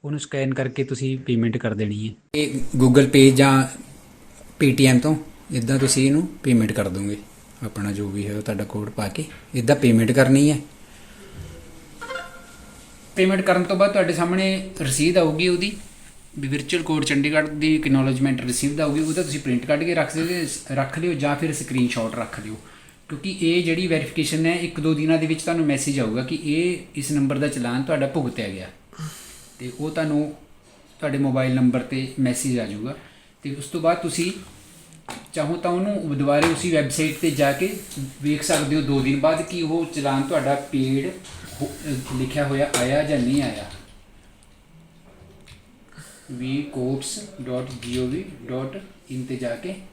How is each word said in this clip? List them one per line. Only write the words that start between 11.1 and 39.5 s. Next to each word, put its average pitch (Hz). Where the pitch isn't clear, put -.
ਪੇਮੈਂਟ 190
ਕਰਨ 185
ਤੋਂ 185
ਬਾਅਦ 202
ਤੁਹਾਡੇ 180
ਸਾਹਮਣੇ 190
ਰਸੀਦ 147
ਆਊਗੀ 160
ਉਹਦੀ 180
ਵੀ 139
ਵਰਚੁਅਲ 143
ਕੋਰਟ 151
ਚੰਡੀਗੜ੍ਹ 151
ਦੀ 151
ਐਕਨੋਲੇਜਮੈਂਟ 135
ਰਿਸੀਵਡ 139
ਆਊਗੀ, 147
ਉਹਦਾ 160
ਤੁਸੀਂ 135
ਪ੍ਰਿੰਟ 123
ਕੱਢ 147
ਕੇ 170
ਰੱਖ 160
ਸਕਦੇ, 165
ਰੱਖ 135
ਲਿਓ 175
ਜਾਂ 143
ਫਿਰ 156
ਸਕਰੀਨਸ਼ਾਟ 120
ਰੱਖ 113
ਲਿਓ, 107
ਕਿਉਂਕਿ 170
ਇਹ 170
ਜਿਹੜੀ 165
ਵੈਰੀਫਿਕੇਸ਼ਨ 160
ਹੈ 170
ਇੱਕ 175
ਦੋ 160
ਦਿਨਾਂ 156
ਦੇ 160
ਵਿੱਚ 156
ਤੁਹਾਨੂੰ 165
ਮੈਸੇਜ 139
ਆਊਗਾ 120
ਕਿ 143
ਇਹ 165
ਇਸ 143
ਨੰਬਰ 139
ਦਾ 147
ਚਲਾਨ 127
ਤੁਹਾਡਾ 135
ਭੁਗਤਿਆ 120
ਗਿਆ 92
ਤੇ 123
ਉਹ 151
ਤੁਹਾਨੂੰ 151
ਤੁਹਾਡੇ 139
ਮੋਬਾਈਲ 131
ਨੰਬਰ 127
'ਤੇ 131
ਮੈਸੇਜ 123
ਆ 110
ਜਾਊਗਾ। 104
ਤੇ 139
ਉਸ 139
ਤੋਂ 170
ਬਾਅਦ 165
ਤੁਸੀਂ 170
ਚਾਹੋ 156
ਤਾਂ 175
ਉਹਨੂੰ 180
ਦੁਬਾਰੇ 143
ਉਸੀ 170
ਵੈੱਬਸਾਈਟ 147
'ਤੇ 160
ਜਾ 139
ਕੇ 185
ਵੇਖ 147
ਸਕਦੇ 151
ਹੋ 156
ਦੋ 139
ਦਿਨ 139
ਬਾਅਦ 160
ਕਿ 175